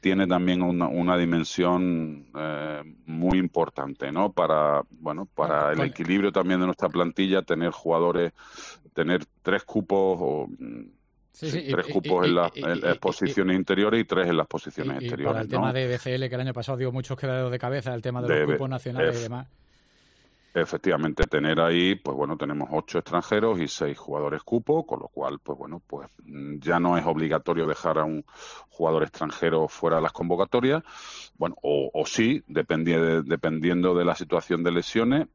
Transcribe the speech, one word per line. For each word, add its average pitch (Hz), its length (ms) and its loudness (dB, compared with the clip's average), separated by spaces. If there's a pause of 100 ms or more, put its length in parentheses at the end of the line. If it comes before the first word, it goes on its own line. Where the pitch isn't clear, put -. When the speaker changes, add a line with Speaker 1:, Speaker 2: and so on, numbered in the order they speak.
Speaker 1:
tiene 95 260 2
también 90 360 2
una, 87 260 2
una 87 280 2
dimensión, 85 1080 0 (100)
eh, 76 460 -6 (240)
muy 87 320 2
importante, 69 720 -2
¿no? 95 200 0
Para, 76 580 4
bueno, 80 360 -8
para 76 280 -2 (120)
Speaker 2:
Bueno, 76 40 2
Speaker 1:
el 78 80 0
Speaker 2:
con 78 80 0
Speaker 1:
equilibrio 95 460 0
también 92 280 2
de 90 60 2
nuestra 90 220 0
plantilla, 87 540 0
tener 85 280 0
jugadores, 85 640 0 (600)
tener 85 300 0 (180)
tres 95 220 0
cupos 95 560 0
o, 76 260 -2 (120)
mm, 58 240 -12 (520)
Speaker 2:
Sí, 156 160 -8
Speaker 1:
sí, 156 120 -2
Speaker 2:
sí, 143 60 -8
y, 139 40 -2
Speaker 1:
tres - 160 0
Speaker 2:
y, 147 40 -6
Speaker 1:
cupos 90 340 2
Speaker 2:
y, - 20 6
Speaker 1:
en 87 60 4
las, 87 200 2
Speaker 2:
y, - 80 -10
Speaker 1:
en 80 140 -2
Speaker 2:
y, - 60 -4
Speaker 1:
las 87 140 2
Speaker 2:
y, - 20 -16
Speaker 1:
posiciones 92 580 0
interiores 101 460 2
y - 20 0
tres 92 240 0
en 85 80 2
las 78 100 2
posiciones 71 540 -6
Speaker 2:
y, 64 40 -8
y - 20 -6
Speaker 1:
exteriores, 71 260 -2
Speaker 2:
para 110 80 -2
el 110 80 -6
Speaker 1:
¿no? 127 80 -2
Speaker 2:
tema 127 160 0
de 127 140 -2
B 123 120 -2
C 127 160 -6
L, 131 140 -4
que 123 60 -8
el 123 80 -4
año 131 100 -4
pasado 123 240 -6
dio 127 160 -2
muchos 131 240 -6
quebraderos 127 340 -2
de 123 80 -4
cabeza, 127 360 -4
el 117 80 -8
tema 123 180 -4
de 120 80 -4
los 78 100 4 (100)
Speaker 1:
De, 151 40 2
Speaker 2:
cupos 135 160 -2
nacionales 127 460 -2
y - 20 -6
Speaker 1:
ef-, 117 60 -6
Speaker 2:
demás. 120 260 -10 (1080)
Speaker 1:
efectivamente, 80 680 2
tener 78 360 2
ahí, 85 340 4
pues 73 220 -8
bueno, 71 200 -2
tenemos 71 360 -6
ocho 78 260 -2
extranjeros 104 640 0
y 73 80 -2
seis 73 280 -4
jugadores 73 460 -4
cupo, 151 440 0
con - 140 -6
lo - 80 -14
cual, - 300 -6
pues 69 200 -10
bueno, 69 280 -12
pues, 71 220 -12 (160)
mm, 71 340 -10
ya 80 200 0
no 85 200 4
es 78 80 0
obligatorio 80 600 0
dejar 78 320 0
a 78 60 2
un 78 200 -4 (440)
jugador 80 360 2
extranjero 78 640 0
fuera 82 280 0
de 80 60 2
las 80 100 -2
convocatorias, 120 720 0 (560)
bueno, 82 240 -4
o, 71 320 0
o 78 120 0
sí, 120 400 2
dependi-, 82 800 2
dependiendo 85 720 0
de 87 100 2
la 85 100 2
situación 85 480 -2
de 87 100 2
lesiones 120 640 2